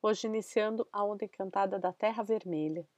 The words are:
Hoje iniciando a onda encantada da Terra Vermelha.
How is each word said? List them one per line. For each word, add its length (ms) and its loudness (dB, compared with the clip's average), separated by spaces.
Hoje 240 2
iniciando 640 0
a 140 0
onda 220 -2
encantada 520 0
da 140 0
Terra 320 0
Vermelha. 640 -2